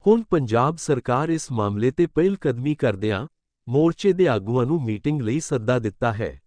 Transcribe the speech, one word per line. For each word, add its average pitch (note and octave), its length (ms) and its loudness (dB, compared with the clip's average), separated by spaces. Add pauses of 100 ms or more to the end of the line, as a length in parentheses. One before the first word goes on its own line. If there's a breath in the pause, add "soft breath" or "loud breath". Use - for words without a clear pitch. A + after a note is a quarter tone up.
ਹੁਣ A3 240 4
ਪੰਜਾਬ C3+ 480 0
ਸਰਕਾਰ C3+ 520 -2
ਇਸ D#3+ 220 -4
ਮਾਮਲੇ G#2+ 400 0
ਤੇ E3+ 140 2
ਪਹਿਲ F3+ 360 0
ਕਦਮੀ C3 340 -2
ਕਰਦਿਆਂ G#2+ 500 -2 (420)
ਮੋਰਚੇ E3+ 460 2
ਦੇ F3+ 140 4
ਆਗੂਆਂ A#2 380 0
ਨੂੰ D#3 180 0
ਮੀਟਿੰਗ C3 380 -2
ਲਈ A#2+ 180 -2
ਸੱਦਾ B2 400 -2
ਦਿੱਤਾ A2+ 340 -2
ਹੈ। G2+ 180 -6 (160)